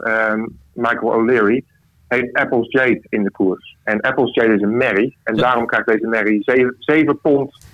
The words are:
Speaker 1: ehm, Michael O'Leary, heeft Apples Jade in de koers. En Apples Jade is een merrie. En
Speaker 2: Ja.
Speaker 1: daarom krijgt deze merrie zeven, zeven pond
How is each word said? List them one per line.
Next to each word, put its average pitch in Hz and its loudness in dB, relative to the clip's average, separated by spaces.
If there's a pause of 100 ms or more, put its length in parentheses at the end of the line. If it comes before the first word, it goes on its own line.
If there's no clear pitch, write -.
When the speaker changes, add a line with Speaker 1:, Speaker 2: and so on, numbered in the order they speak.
Speaker 1:
ehm, 110 -2 (260)
Michael 117 -2
O'Leary, 113 2 (440)
heeft 123 -2
Apples 131 -2
Jade 127 0
in 107 -2
de 98 -2
koers. - -4
En 110 -2
Apples 131 -2
Jade 113 2
is 104 0
een 107 0
merrie. 123 0
En 113 -4
Speaker 2:
Ja. 117 0
Speaker 1:
daarom 120 0
krijgt 110 -2
deze 110 0
merrie 107 0
zeven, 123 2
zeven 151 0
pond 139 -2